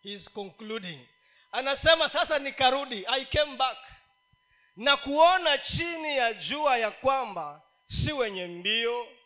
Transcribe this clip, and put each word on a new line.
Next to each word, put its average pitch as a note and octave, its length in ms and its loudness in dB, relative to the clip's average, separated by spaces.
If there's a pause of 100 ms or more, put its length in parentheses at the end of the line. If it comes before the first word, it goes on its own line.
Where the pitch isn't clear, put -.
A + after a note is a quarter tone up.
He G3+ 100 -12
is G3+ 180 -14
concluding. G3 760 -12 (460)
Anasema, C#4 560 4
"Sasa D#4 300 0
nikarudi, C4 680 0
I C4 180 -2
came D4 320 -2
back, B3+ 220 0 (960)
na C#4 200 4
kuona D#4+ 640 4
chini D#4+ 580 -4
ya A#3 180 2
jua B3+ 440 0
ya A3 120 0
kwamba G3+ 720 -2 (240)
si - 260 -2
wenye G#3 340 -4
mbio A3+ 640 -4 (180)